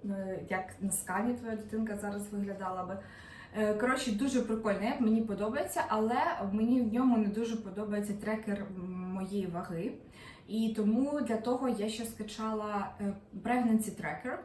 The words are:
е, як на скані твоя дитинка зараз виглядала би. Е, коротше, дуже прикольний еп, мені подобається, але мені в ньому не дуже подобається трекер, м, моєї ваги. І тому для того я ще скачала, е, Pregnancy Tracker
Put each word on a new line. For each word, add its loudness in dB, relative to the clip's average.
е, -4
як -2
на 0
скані 0
твоя -4
дитинка -2
зараз -4
виглядала -2
би. -6
Е, 4
коротше, 2
дуже 2
прикольний 0
еп, 0
мені 6
подобається, 0
але 4
мені 6
в 2
ньому 6
не 6
дуже 0
подобається -2
трекер, -2
м, -6
моєї -2
ваги. -4
І 0
тому 2
для 0
того 0
я 0
ще -4
скачала, -4
е, 0
Pregnancy 4
Tracker -4